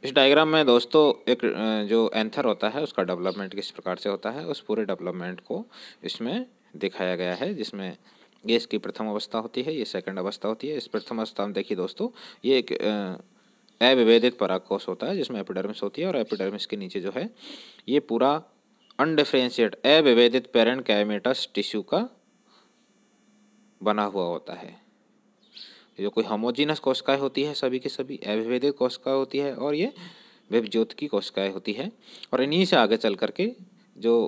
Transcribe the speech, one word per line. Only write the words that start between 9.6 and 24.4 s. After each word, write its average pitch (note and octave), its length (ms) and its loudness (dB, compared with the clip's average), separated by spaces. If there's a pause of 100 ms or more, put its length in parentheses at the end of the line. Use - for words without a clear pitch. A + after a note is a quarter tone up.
है, D#3 140 -4
ये A#2 80 -6
सेकंड F#2+ 340 -6
अवस्था G2+ 300 -4
होती A2+ 200 -6
है। D3+ 80 -6
इस A#2+ 100 -8
प्रथम A2+ 320 -6
अवस्था G#2 260 -4
में G2+ 80 -6
देखिए G2 240 -4
दोस्तों, F#2+ 320 -6 (360)
ये C3 140 4
एक, - 140 -4
अ, G2+ 440 -4 (640)
अविभेदित A#2+ 580 6
परागकोश F#2+ 500 -2
होता F#2+ 180 -6
है F#3 100 -4
जिसमें A#2+ 240 -6
एपिडर्मिस F#2+ 420 -6
होती G2+ 200 -6
है F#3 60 -2
और E3 80 -2
एपिडर्मिस G2+ 500 -4
के A2 100 -6
नीचे F#2+ 240 -8
जो F#2+ 160 -6
है F3+ 120 -6 (600)
ये C#3 120 4
पूरा C3+ 420 0 (560)
अनडिफरेंशिएट C3 760 2 (120)
अविभेदित B2+ 680 6
पैरेन्काइमेटस A2+ 1000 2
टिश्यू G#2 280 -4
का G#3+ 260 0 (1700)
बना G#2 240 2
हुआ G2 200 -2
होता E2+ 300 -6